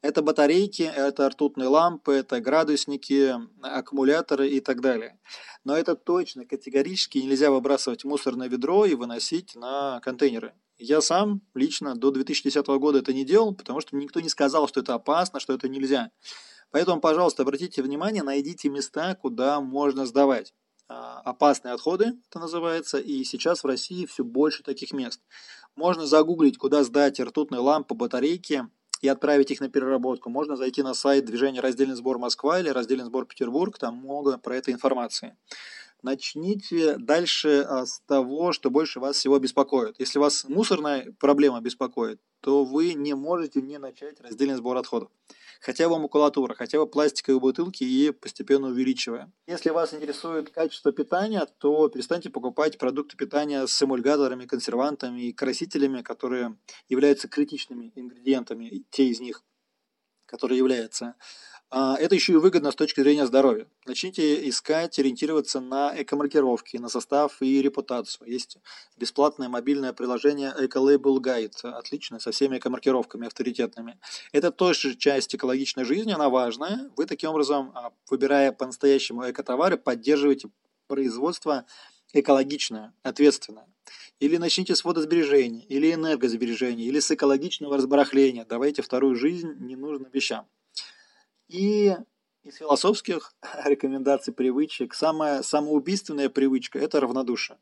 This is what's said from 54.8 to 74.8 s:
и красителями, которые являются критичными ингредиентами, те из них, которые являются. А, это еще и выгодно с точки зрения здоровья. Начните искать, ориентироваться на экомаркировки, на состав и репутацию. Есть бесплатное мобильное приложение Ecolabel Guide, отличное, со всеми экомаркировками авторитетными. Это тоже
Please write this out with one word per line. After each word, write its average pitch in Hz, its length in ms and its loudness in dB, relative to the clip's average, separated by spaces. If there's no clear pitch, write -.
и 120 120 -6
красителями, 135 680 -2
которые 120 520 -6
являются 139 400 4
критичными 131 680 -6
ингредиентами, 123 960 -4
те 135 140 2
из 117 140 -2
них, 123 240 -12
которые 127 320 -2
являются. 120 560 -2
А, 135 260 0
это 170 180 4
еще 180 180 2
и 160 40 10
выгодно 160 340 6
с - 40 -6
точки 147 260 0
зрения 143 240 6
здоровья. 123 420 4
Начните 151 640 -2
искать, 156 520 -2
ориентироваться 143 600 0
на 135 420 -2
экомаркировки, 139 760 0
на 120 120 -10
состав 143 520 0
и 135 200 4
репутацию. 127 680 -4
Есть 120 300 -10
бесплатное 139 520 0
мобильное 131 420 -2
приложение 135 640 -2
Ecolabel 135 600 4
Guide, 120 500 -4
отличное, 117 520 -12
со 117 120 -8
всеми 131 280 0
экомаркировками 123 680 -2
авторитетными. 117 720 -6
Это 147 200 2
тоже 147 440 0